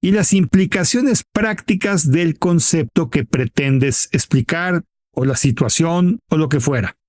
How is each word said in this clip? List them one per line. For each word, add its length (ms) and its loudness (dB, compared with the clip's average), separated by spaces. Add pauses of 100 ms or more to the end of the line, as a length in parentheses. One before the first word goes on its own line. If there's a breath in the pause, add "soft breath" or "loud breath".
y 120 2
las 200 2
implicaciones 880 2 (100)
prácticas 760 -2
del 280 0
concepto 720 0
que 160 -2
pretendes 840 -2
explicar, 720 -2 (340)
o 60 -2
la 100 0
situación, 920 0
o 80 0
lo 140 0
que 100 0
fuera. 380 -2 (100)